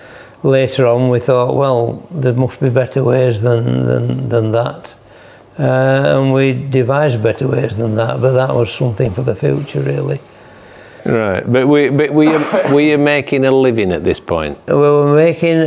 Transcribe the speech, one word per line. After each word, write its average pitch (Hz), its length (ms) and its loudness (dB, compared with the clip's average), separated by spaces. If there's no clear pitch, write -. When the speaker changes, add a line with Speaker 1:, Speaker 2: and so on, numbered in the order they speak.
Speaker 1:
later 131 420 2
on 123 240 2
we 123 100 2
thought, 127 360 0
"Well, 120 560 -2
there 131 220 -2
must 123 260 -2
be 139 100 0
better 127 340 0
ways 123 380 0
than, 123 460 0
than, 123 420 -2
than 113 220 0
that." - 420 -4
Uh, 156 60 -4
and 135 140 0
we 135 200 2
devised 131 680 0
better 117 240 -2
ways 131 300 -2
than 113 180 -2
that, 123 260 -2
but 131 120 2
that 131 200 0
was 120 180 0
something 123 420 -2
for 123 100 -4
the 120 120 -2
future, 143 460 -4
really. 139 380 -4
Speaker 2:
Right, 107 360 0
but 131 160 2
we, 143 220 4
but 143 240 0
were 151 120 4
you, 156 140 2
<coughs> 147 340 -2
were 143 80 4
you 151 160 2
making 143 480 0
a 135 60 2
living 123 400 2
at 80 120 -4
this 82 160 0
point? 78 380 -4
Speaker 1:
We - 80 0
were 147 400 4
making 165 520 2